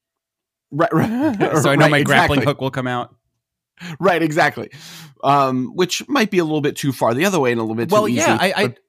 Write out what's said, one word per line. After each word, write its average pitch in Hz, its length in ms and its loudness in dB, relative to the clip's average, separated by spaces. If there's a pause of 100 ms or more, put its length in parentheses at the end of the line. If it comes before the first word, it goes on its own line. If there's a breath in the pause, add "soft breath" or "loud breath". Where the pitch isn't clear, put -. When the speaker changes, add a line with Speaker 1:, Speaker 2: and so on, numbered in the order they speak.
(720)
Speaker 1:
Right, 147 200 0
right. 220 640 0
Speaker 2:
<laughs> 143 40 2
So 151 80 2
I 139 60 2
know 147 80 4
Speaker 1:
Right, 151 80 4
Speaker 2:
my 143 100 2
grappling 143 380 2
Speaker 1:
exactly. - 60 0
Speaker 2:
hook 139 160 -2
will 131 100 -4
come 127 160 -6
out. 123 260 -8 (840 loud breath)
Speaker 1:
Right, 170 240 2
exactly. 151 480 -2 (520 loud breath)
Um, 131 520 2
which - 340 -2
might 233 220 0
be 180 80 2
a 170 40 4
little 156 180 -2
bit 143 140 -2
too 139 160 -2
far 120 220 0
the 147 120 0
other 190 140 0
way 127 120 2
and 117 80 -2
a 113 40 -2
little 110 120 -4
bit 117 160 -4
Speaker 2:
Well, 214 160 2
Speaker 1:
too 233 60 -2
Speaker 2:
yeah, 311 240 0
Speaker 1:
easy, 185 160 0
Speaker 2:
I, - 0 - (100)
I, - 60 0
Speaker 1:
but 117 200 -14